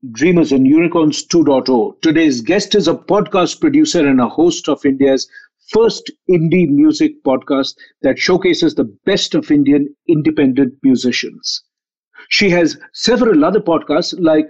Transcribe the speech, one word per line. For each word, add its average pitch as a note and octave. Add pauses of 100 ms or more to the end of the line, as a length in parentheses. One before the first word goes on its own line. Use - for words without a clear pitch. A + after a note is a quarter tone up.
(140)
Dreamers E3
and C3+
Unicorns D#3+
two E3+
point C3+
oh. A2+
Today's D#3
guest F3+
is F#3+
a E3+
podcast -
producer D3+
and C3
a A#2+
host D#3+
of D3
India's C3+ (380)
first - (180)
indie E3+
music D3+
podcast C3+ (260)
that C3
showcases F3+
the A#2 (140)
best F#3+
of D3+
Indian C#3+ (120)
independent C#3+
musicians. - (680)
She G3+
has E3+ (140)
several A3
other G3
podcasts D#3+
like D#3